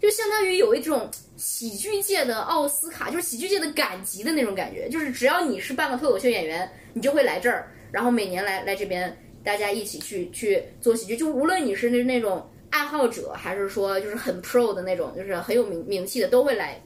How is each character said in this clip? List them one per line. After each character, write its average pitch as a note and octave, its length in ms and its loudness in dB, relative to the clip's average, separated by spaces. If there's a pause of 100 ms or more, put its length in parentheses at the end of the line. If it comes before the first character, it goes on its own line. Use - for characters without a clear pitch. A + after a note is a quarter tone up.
就 G#4 100 6
相 G#4+ 180 0
当 G#4 160 2
于 F#4 120 2
有 G#4 180 6
一 D4 60 0
种 B3 280 -2 (280)
喜 - 400 -6
剧 G4+ 260 -2
界 G4 220 2
的 A#3 160 -2
奥 D4+ 280 0
斯 D4+ 220 -4
卡， - 200 -8
就 C#4+ 60 -4
是 F4 60 -2
喜 A#3+ 160 -6
剧 E4+ 100 -4
界 F#4+ 120 2
的 D#4 120 -2
赶 F#3+ 320 -2
集 G3 200 -8
的 D#4+ 80 0
那 D4 120 2
种 G3+ 100 -2
感 F#3 180 -4
觉。 - 160 -6
就 D4 100 -4
是 D4 140 -4
只 B3 140 0
要 D#4+ 140 4
你 B3 200 -2
是 - 120 -8
半 D4 180 0
个 B3+ 60 -2
脱 C#4 140 0
口 F#3+ 80 4
秀 B3+ 100 2
演 G#3 160 0
员， E3 240 -4 (240)
你 A#3 80 -6
就 C4 120 2
会 D4 100 6
来 A#3+ 160 2
这 A#3+ 100 2
儿， G#3+ 220 -2 (200)
然 G3+ 120 -2
后 B3 80 4
每 A3+ 160 2
年 F#3 180 -2
来， F#3+ 200 -2
来 G3+ 100 0
这 G3+ 100 -4
边 F3+ 320 -4 (280)
大 G#3 120 0
家 G#3 140 0
一 G#3+ 120 0
起 - 160 -8
去， F3+ 320 -6
去 G3 320 2 (180)
做 A3+ 140 6
喜 A3+ 120 -4
剧。 G#3+ 100 -2
就 D#4 140 0
无 C#4 160 2
论 F4+ 180 4
你 G#3 100 2
是 A#3+ 140 0
那， A#3+ 140 4
那 B3+ 180 2
种 G3 260 0 (240)
爱 D4 140 2
好 C#4+ 240 2
者， - 240 -6
还 F#3 240 -6
是 G3+ 120 0
说 G3 320 0
就 G#3 100 -6
是 G#3 40 -6
很 G#3+ 280 -6
pro A#3 320 2
的 F#3 80 -6
那 F#3 120 -2
种， D#3 220 -4
就 - 80 -8
是 G3 120 -4
很 F#3+ 200 0
有 A#3+ 80 4
名， F#3 220 -6
名 F#3+ 200 -4
气 A#3+ 140 -4
的， G#3 80 2
都 B3+ 160 6
会 C#4 100 2
来 D3+ 320 -4